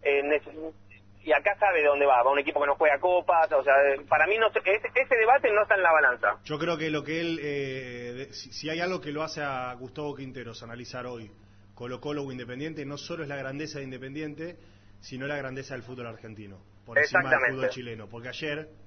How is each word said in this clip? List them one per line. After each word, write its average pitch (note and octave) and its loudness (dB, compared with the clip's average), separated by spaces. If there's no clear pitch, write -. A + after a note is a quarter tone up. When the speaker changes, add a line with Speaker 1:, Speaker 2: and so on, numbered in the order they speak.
Speaker 1:
eh, C#3+ 2
nece-, D#3 -2
y D3+ 0
acá G3 2
sabe F3+ 4
dónde C#3+ 6
va, B2+ 6
va C3 6
a C#3 4
un C#3+ 4
equipo C#3+ 0
que C#3+ 2
no C#3+ 2
juega D3 4
copas, F3 4
o C#3+ 4
sea, C3+ 6
eh, C#3 4
para D#3 4
mí G#3 2
no A3+ 4
se-, G#3+ 0
ese, G#3 0
ese B3+ 2
debate A#3+ 6
no G#3 4
está G#3 4
en F#3+ 2
la E3+ 6
balanza. C3 4
Speaker 2:
Yo D3+ -6
creo E3 -2
que D#3 -4
lo D3+ -2
que D#3 -4
él, E3 -4
eh, C3 -6
de-, C#3 -12
si, - -16
si D3+ -8
hay E3 -4
algo F3+ -2
que D3+ -8
lo D3+ -4
hace D#3 -6
a B2+ -6
Gustavo C3 -10
Quinteros B2+ -12
analizar A#2+ -12
hoy A2+ -12
Colo B2 -10
Colo D3 -6
o C3+ -8
Independiente, C3 -10
no C#3+ -10
solo E3 -10
es C#3 -10
la C#3+ -8
grandeza C#3 -8
de C#3 -10
Independiente, C#3+ -10
sino C3 -10
la D3 -4
grandeza C3 -10
del B2 -10
fútbol B2 -12
argentino, G#2+ -16
por A#2 -2
encima D3+ 2
del C3+ -2
Speaker 1:
Exactamente. C3 2
Speaker 2:
fútbol C3 0
chileno, A#2 -12
porque A#2 -14
ayer D#3 -8